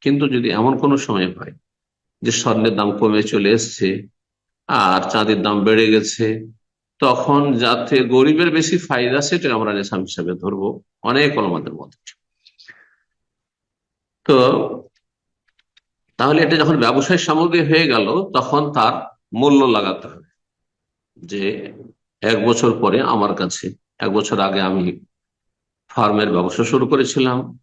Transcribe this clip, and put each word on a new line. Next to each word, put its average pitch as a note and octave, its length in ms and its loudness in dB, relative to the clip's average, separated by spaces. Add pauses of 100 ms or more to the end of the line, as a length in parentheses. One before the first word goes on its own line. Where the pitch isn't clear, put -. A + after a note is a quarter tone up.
কিন্তু C#3 280 0
যদি A#2+ 220 -2
এমন A#2 280 0
কোনো C#3 180 2
সময় F#2+ 380 -4
হয় F2 180 -14 (680)
যে A#2 80 0
স্বর্ণের A2+ 460 0
দাম G#2 220 -2
কমে G#2+ 240 2
চলে G#2 280 0
এসছে G#2 560 -2 (640)
আর F#2+ 420 2
চাঁদির G#2+ 320 0
দাম G#2 220 0
বেড়ে A2 220 4
গেছে, G#2+ 400 0 (720)
তখন C#3 560 2
যাতে A#2+ 500 0
গরিবের D3+ 460 4
বেশি D#3+ 280 0
ফায়দা, C3 420 -2
সেটা D3+ 340 -2
আমরা A2 200 -2
নেশাব G2+ 260 -4
হিসাবে F2+ 320 -8
ধরবো F#2+ 480 -6 (220)
অনেক C#3 360 0
ওলামাদের E2+ 360 -4
মতে। C#2+ 240 -20 (2250)
তো C#3+ 100 6 (1800)
তাহলে D3+ 260 2
এটা D#3+ 140 2
যখন D3+ 200 2
ব্যবসায় C3+ 420 2
সামগ্রী E3 460 0
হয়ে D#3+ 220 2
গেল, A2+ 200 0 (280)
তখন D3 380 0
তার B2 220 2 (380)
মূল্য C#3 320 4
লাগাতে G2+ 440 -2
হবে - 200 -20 (880)
যে G2 560 -6 (480)
এক G#2+ 260 0
বছর A#2 340 2
পরে G2+ 200 2
আমার G#2 340 0
কাছে, F2+ 400 -8 (240)
এক A2 120 -4
বছর G#2 300 -2
আগে G2 200 0
আমি F#2+ 400 -2 (880)
ফার্মের G#2+ 440 0
ব্যবসা F2+ 320 -2
শুরু B2+ 220 0
করেছিলাম, C3 760 -2